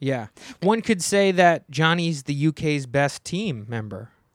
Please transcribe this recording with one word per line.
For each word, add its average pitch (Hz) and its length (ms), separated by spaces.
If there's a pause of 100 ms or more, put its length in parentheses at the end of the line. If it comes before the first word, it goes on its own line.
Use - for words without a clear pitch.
Yeah. 131 260 (340)
One 214 220
could 202 200
say 196 300
that 175 380
Johnny's 160 540
the 147 100
U 147 180
K's 147 340
best 139 380
team 170 440
member. 110 420 (240)